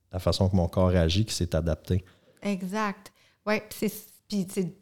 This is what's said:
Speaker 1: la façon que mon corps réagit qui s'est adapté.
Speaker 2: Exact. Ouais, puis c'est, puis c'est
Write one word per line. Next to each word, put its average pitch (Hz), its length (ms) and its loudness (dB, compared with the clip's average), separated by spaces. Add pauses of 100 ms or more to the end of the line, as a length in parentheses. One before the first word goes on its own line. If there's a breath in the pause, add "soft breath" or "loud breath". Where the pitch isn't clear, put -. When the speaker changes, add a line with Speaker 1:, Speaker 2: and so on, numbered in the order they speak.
(120)
Speaker 1:
la 90 80 -6
façon 90 280 2
que 90 80 2
mon 85 120 4
corps 92 200 2
réagit 90 380 4
qui - 80 -6
s'est 87 200 -2
adapté. 82 500 0 (380 soft breath)
Speaker 2:
Exact. 196 680 -6 (320)
Ouais, 208 240 -2
puis - 220 -4
c'est, - 20 -10 (360)
puis 196 220 -2
c'est 180 320 -4